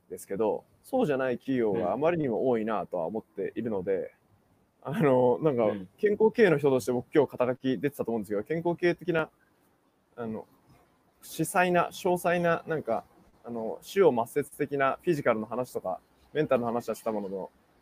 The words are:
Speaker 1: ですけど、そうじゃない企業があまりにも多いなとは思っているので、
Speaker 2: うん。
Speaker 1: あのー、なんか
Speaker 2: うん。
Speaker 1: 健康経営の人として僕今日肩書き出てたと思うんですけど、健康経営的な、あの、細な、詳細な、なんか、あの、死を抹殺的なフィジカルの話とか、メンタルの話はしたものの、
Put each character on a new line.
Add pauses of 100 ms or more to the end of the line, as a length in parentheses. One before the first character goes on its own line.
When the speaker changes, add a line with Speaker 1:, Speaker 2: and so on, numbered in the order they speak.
Speaker 1:
で
す
け
ど、 (200)
そ
う
じ
ゃ
な
い
企
業
が
あ
ま
り
に
も
多
い
な
と
は
思
っ (120)
て
い
る
の
で、 (720)
Speaker 2:
う
ん。
Speaker 1:
あ
の
ー、
な
ん
か
Speaker 2:
う
ん。
Speaker 1:
健
康
経
営
の
人
と
し
て
僕
今
日
肩
書
き
出
て
た
と
思
う
ん
で
す
け
ど、
健
康
経
営
的
な、 (840)
あ
の、 (760)
細
な、
詳
細
な、
な
ん
か、 (420)
あ
の、
死
を
抹
殺
的
な
フ
ィ
ジ
カ
ル
の
話
と
か、 (340)
メ
ン
タ
ル
の
話
は
し
た
も
の
の、 (320)